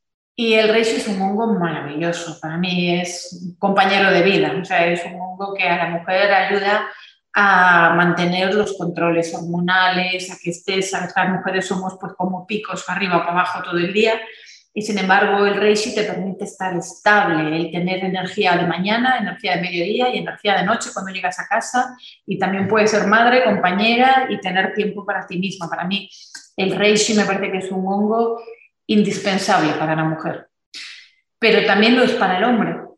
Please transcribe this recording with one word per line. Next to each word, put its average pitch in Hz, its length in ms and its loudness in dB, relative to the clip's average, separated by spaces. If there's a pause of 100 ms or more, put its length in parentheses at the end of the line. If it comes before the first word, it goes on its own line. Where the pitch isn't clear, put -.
(380)
Y 226 180 2
el 214 120 4
reishi 226 300 2
es - 100 -4
un 190 140 -2
hongo 208 260 -2
maravilloso, 165 920 -4
para 160 160 -6
mí 175 420 0
es - 420 -10
un 180 140 -12
compañero 196 560 2
de 185 100 4
vida, 190 400 2
o 170 40 -8
sea, 170 200 2
es 175 200 0
un 180 160 -12
hongo 185 320 -10
que 190 100 -4
a 175 140 0
la 170 140 -2
mujer 190 380 0
ayuda 202 600 0 (440)
a 180 600 6
mantener 175 580 0
los 208 240 -2
controles 170 560 -2
hormonales, 180 960 -2
a 185 140 -12
que 170 60 -4
estés, 190 420 -4
¿sabes? 180 240 -6
Las 185 140 2
mujeres 185 360 -2
somos, 185 360 -6
pues, 185 160 -12
como 185 280 -4
picos 196 380 -6
para 180 140 -6
arriba 185 180 0
o 165 60 4
para 175 100 -4
abajo 180 320 -2
todo 175 140 -4
el 175 160 0
día, 220 260 2 (540)
y 214 80 -6
sin 208 160 -4
embargo 202 480 4
el 196 100 2
reishi 208 400 2
te 214 80 0
permite 185 400 -6
estar 185 320 -6
estable, 170 800 0
el 165 160 -2
tener 185 320 -4
energía 185 540 0
de 170 100 0
mañana, 220 500 0
energía 185 380 -4
de 175 60 -4
mediodía 196 520 -2
y 196 40 -4
energía 185 400 -2
de 180 80 0
noche 220 280 -2
cuando 190 200 -8
llegas 180 260 -6
a 170 80 -12
casa, 247 480 -2 (300)
y 196 120 -6
también 190 300 0
puedes 214 240 4
ser 202 160 2
madre, 240 380 4
compañera 214 840 2
y 202 120 -4
tener 190 320 -2
tiempo 196 320 -4
para 190 200 -6
ti 175 140 -8
misma. 180 300 -8
Para 170 160 -6
mí 196 240 -4 (480)
el 190 180 -2
reishi 208 380 2
me 208 100 4
parece 190 300 -2
que 190 60 -2
es 185 120 -8
un 190 160 -4
hongo 220 500 0 (500)
indispensable 190 920 2
para 160 160 0
la 160 80 -2
mujer, - 440 -6 (920)
pero 214 260 4
también 214 300 6
lo 254 80 6
es 240 80 2
para 185 260 0
el 196 60 0
hombre, 208 320 2 (220)